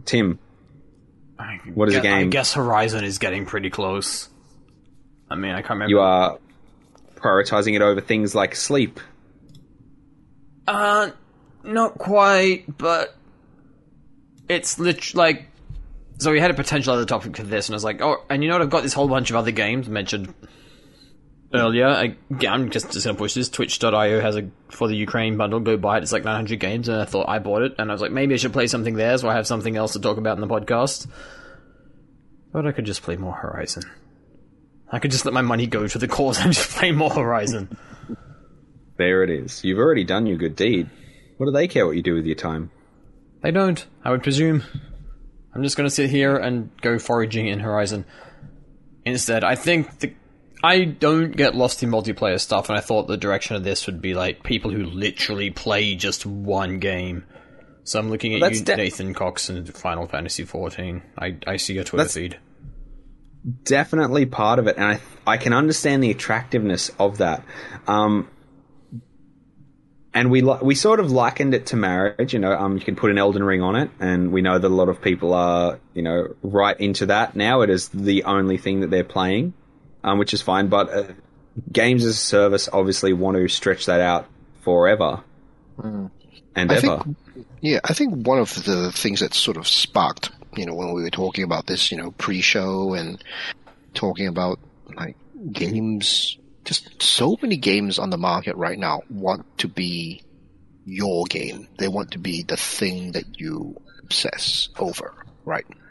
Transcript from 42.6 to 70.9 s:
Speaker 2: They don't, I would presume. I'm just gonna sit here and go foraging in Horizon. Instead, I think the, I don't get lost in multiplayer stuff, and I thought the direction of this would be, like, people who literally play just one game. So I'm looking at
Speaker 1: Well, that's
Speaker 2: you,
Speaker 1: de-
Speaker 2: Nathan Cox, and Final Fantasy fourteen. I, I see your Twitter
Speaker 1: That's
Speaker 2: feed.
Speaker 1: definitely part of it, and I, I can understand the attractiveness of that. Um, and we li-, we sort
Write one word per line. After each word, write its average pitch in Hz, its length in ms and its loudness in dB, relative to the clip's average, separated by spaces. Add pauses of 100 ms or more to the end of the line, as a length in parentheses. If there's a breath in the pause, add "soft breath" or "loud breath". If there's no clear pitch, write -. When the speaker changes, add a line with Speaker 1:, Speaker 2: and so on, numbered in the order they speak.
Speaker 2:
They - 120 -2
don't, 185 340 0 (180)
I 120 60 0
would 127 140 0
presume. 151 400 2 (880 loud breath)
I'm 120 80 -4
just 139 140 -2
gonna 143 140 0
sit 139 200 0
here 139 260 4
and 123 340 -2 (120)
go 117 160 2
foraging 113 500 0
in 101 120 -2
Horizon. 104 440 -2 (1000 loud breath)
Instead, 117 400 0
I 107 120 4
think 160 440 0
the, - 120 -4 (500)
I 185 220 6
don't 156 480 2
get 135 220 2
lost 123 280 0
in 120 80 0
multiplayer 104 480 0
stuff, 101 300 -2
and 107 100 0
I - 20 -4
thought 107 280 0
the - 80 -2
direction 92 400 -2
of 95 80 -4
this 95 220 -4
would 90 160 -8
be, 92 120 -2
like, 90 300 -4
people 113 260 -2
who 101 140 -4
literally 98 680 -4
play 104 460 -2
just 92 300 -4
one 98 540 -2
game. 90 440 -4 (600 loud breath)
So - 140 -4
I'm 110 120 -2
looking 110 240 -2
at 107 60 2
Speaker 1:
Well, 175 100 4
that's 110 100 -2
Speaker 2:
you, 101 60 -6
Speaker 1:
de- 98 100 2
Speaker 2:
Nathan 95 380 -4
Cox, - 340 -4
and 87 260 -10
Final 85 320 -6
Fantasy 82 380 -6
fourteen. 90 580 -8 (160)
I, 90 180 -6 (100)
I 95 100 -4
see 95 180 -4
your 92 100 -2
Twitter - 200 0
Speaker 1:
That's 151 100 -6
Speaker 2:
feed. 85 240 -8 (1300)
Speaker 1:
definitely 139 600 2
part 113 340 2
of 113 80 4
it, - 80 4
and 98 80 0
I, 104 160 2 (260)
I 110 120 4
can 120 160 2
understand 143 500 2
the 117 60 4
attractiveness 107 800 -2 (100)
of 101 180 2
that. 85 240 2 (460 loud breath)
Um, 104 400 2 (1900)
and 123 160 4
we 131 100 6
li-, 131 220 4
we 139 120 4
sort 214 260 4